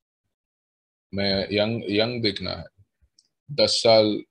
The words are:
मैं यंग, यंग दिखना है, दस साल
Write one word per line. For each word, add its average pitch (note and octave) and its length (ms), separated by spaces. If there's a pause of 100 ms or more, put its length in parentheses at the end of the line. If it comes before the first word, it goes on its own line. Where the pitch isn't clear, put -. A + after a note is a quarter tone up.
(1160)
मैं G2 380
यंग, G#2+ 380
यंग A2+ 320
दिखना F#2+ 280
है, E2+ 140 (880)
दस A2+ 200
साल A2 600